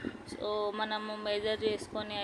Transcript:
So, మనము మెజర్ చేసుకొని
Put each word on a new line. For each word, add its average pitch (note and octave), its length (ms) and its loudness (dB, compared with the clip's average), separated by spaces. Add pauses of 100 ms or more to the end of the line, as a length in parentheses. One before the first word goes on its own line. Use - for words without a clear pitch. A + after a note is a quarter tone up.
(340)
So, - 140 -4 (320)
మనము G#3+ 340 0 (140)
మెజర్ G#3 400 2
చేసుకొని G#3 560 -2